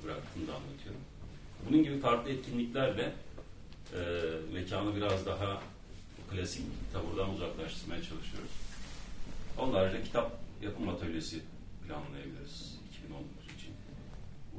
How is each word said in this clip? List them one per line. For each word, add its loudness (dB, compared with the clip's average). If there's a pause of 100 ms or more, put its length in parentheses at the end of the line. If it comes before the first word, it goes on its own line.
bıraktığını -4
da -4
anlatıyor. -6 (760)
Bunun 12
gibi 4
farklı 6
etkinliklerle, 4 (840)
e, 0 (520)
mekanı 2
biraz 4
daha 0 (680)
klasik -2 (300)
tavırdan 2
uzaklaştırmaya -2
çalışıyoruz. -4 (1080)
Onun 4
haricinde 6
kitap 2 (240)
yapım 0
atölyesi -2 (460)
planlayabiliriz -6 (120)
iki -10
bin -8
on -8
dokuz -10
için. -8 (840)